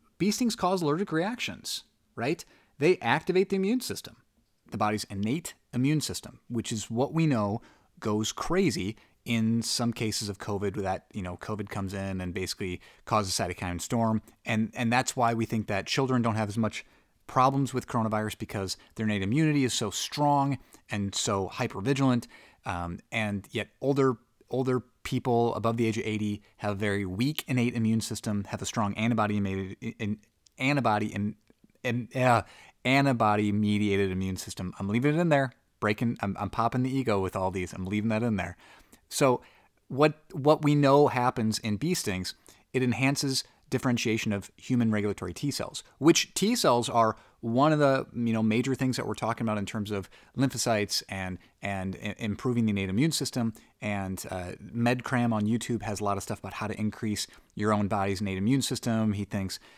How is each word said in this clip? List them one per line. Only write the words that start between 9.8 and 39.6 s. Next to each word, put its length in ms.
cases 380
of 80
covid, 380
with 100
that, 280
you 80
know, 140
covid 320
comes 260
in 280
and 120
basically 460
causes 300
cytokine 480
storm. 400
And, 280
and 200
that's 240
why 160
we 120
think 220
that 180
children 360
don't 140
have 120
as 100
much 280
problems 460
with 140
coronavirus 500
because 400
their 100
innate 180
immunity 420
is 80
so 160
strong 680
and 240
so 400
hypervigilant. 760
Um, 340
and 400
yet 180
older, 340
older 340
people 520
above 220
the 80
age 120
of 80
eighty 360
have 200
very 280
weak 420
innate 260
immune 280
system, 440
have 160
a 40
strong 300
antibody 420
immune, 440
in, 360
antibody 560
in, 220
in, 320
uh, 260
antibody-mediated 1300
immune 260
system. 420
I'm 80
leaving 280
it 40
in 100
there, 220
breaking, 420
I'm, 180
I'm 100
popping 340
the 120
ego 240
with 160
all 160
these. 220
I'm 120
leaving 240
that 140
in 140
there. 200
So 340